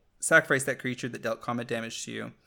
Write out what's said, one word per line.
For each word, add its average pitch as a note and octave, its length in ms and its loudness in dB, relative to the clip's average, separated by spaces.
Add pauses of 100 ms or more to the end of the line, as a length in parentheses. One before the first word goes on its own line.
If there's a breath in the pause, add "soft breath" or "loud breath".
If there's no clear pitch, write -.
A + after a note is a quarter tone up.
(200)
sacrifice D3+ 440 6
that C3+ 140 0
creature B2+ 320 -4
that A#2 120 -10
dealt A2+ 200 -2
combat A#2+ 260 -4
damage A2+ 380 -4
to A#2 60 -8
you. A2+ 200 -8 (140 soft breath)